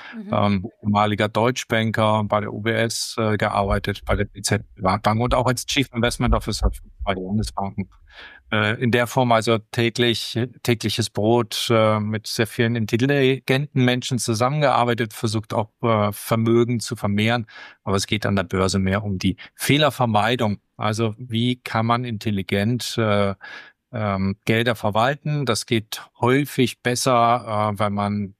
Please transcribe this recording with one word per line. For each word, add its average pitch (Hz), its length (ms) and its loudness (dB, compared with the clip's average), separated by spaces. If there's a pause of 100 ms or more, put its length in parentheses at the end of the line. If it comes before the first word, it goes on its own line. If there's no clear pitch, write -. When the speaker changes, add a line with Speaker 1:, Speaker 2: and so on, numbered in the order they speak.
(140)
Speaker 1:
Mhm. 214 200 -10
Speaker 2:
Ähm, 101 360 0 (140)
ehemaliger 104 460 2
Deutschbanker, 110 960 2
bei 104 160 0
der 110 100 -6
U 113 80 -8
B 113 140 0
S, 113 440 -2
äh, 107 200 0
gearbeitet, 101 680 -2
bei 98 140 -2
der 101 80 -2
D - 160 -12
Z 104 220 0 (120)
Privatbank 101 460 0
und 123 120 0
auch 123 140 2
als 127 180 0
Chief 135 280 0
Investment 117 420 0
Officer - 360 0
für - 120 -10 (180)
zwei 98 120 0
Landesbanken. 98 760 -4 (600)
Äh, 107 300 2
in 120 100 2
der 120 160 4
Form 123 240 2
also 113 260 4
täglich, 117 840 -2 (220)
tägliches 110 480 0
Brot, 113 600 0
äh, 110 280 4
mit 107 280 -4
sehr - 180 -2
vielen 117 300 0
intelligenten 131 1080 0
Menschen 123 360 0
zusammengearbeitet, 120 960 0
versucht 110 400 -4
auch, 110 180 -2 (100)
äh, 107 320 2
Vermögen 117 640 2
zu - 160 -8
vermehren. 110 520 0 (360)
Aber 95 140 0
es 98 80 -4
geht 107 200 -2
an 104 100 2
der 95 80 2
Börse 92 340 0
mehr 95 260 0
um 101 140 -4
die 98 180 0 (200)
Fehlervermeidung. 120 1040 2 (180)
Also 110 400 -2
wie 123 400 -2
kann 113 300 -2
man 120 180 0
intelligent, 104 960 -2
äh, 101 340 2 (580)
ähm, 98 540 -2
Gelder 113 300 2
verwalten? 135 720 0
Das 113 200 -2
geht - 380 -4 (180)
häufig 131 600 2
besser, 117 920 2
äh, 101 60 -4
wenn 104 140 0
man 101 460 -2